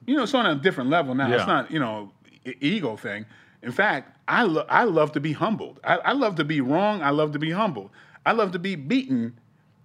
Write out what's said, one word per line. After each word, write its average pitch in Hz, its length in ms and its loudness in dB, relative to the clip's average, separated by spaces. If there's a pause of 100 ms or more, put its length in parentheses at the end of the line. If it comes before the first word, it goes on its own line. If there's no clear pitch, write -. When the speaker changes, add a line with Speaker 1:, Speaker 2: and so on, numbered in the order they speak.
Speaker 1:
You 262 100 -2
know, 277 60 0
it's 214 100 -4
on 240 140 4
a 165 80 2
different 139 340 0
level 147 260 2
now. 131 160 0
It's 123 100 4
Speaker 2:
Yeah. 98 60 2
Speaker 1:
not, 135 240 0
you 156 80 -4
know, 107 320 -4 (360)
e-, 123 140 -8
ego 147 360 -2
thing. 107 300 -10 (360)
In 120 100 -8
fact, 175 440 -2 (120)
I 202 160 4
lo-, 156 260 0
I 190 140 6
love 156 280 2
to 151 80 -2
be 151 120 -2
humbled. 160 520 -4
I, 165 120 4
I 175 160 2
love 233 240 0
to 151 80 0
be 147 180 0
wrong. 180 400 0
I 143 80 2
love 151 220 2
to 147 60 -4
be 156 120 -2
humbled. 165 400 -4 (340)
I 180 80 4
love 208 200 0
to 185 60 -4
be 185 180 -4
beaten 131 640 -2 (460)